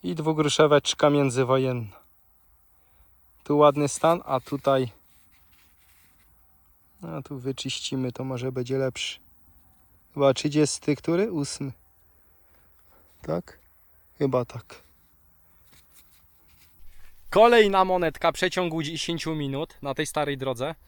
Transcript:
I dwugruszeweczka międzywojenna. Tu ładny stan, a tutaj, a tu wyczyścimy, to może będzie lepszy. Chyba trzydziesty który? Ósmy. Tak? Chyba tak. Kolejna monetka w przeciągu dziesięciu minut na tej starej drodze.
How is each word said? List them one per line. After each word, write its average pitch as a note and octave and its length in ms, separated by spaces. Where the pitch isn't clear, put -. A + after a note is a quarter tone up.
I F3+ 120
dwugruszeweczka D3+ 920
międzywojenna. C3 880
Tu D3 140
ładny D3 300
stan, E3 380
a C3+ 140
tutaj, C3+ 500
a D#3+ 180
tu C#3 180
wyczyścimy, C3 720
to C3 120
może C3 280
będzie B2+ 260
lepszy. - 420
Chyba C#3 200
trzydziesty D3 600
który? F#3+ 360
Ósmy. C#3 400
Tak? - 380
Chyba B2+ 280
tak. - 360
Kolejna G#3 560
monetka F3 460
w - 40
przeciągu F3 480
dziesięciu D#3+ 520
minut C#3+ 460
na C#3 120
tej D#3 120
starej C#3+ 320
drodze. C3 380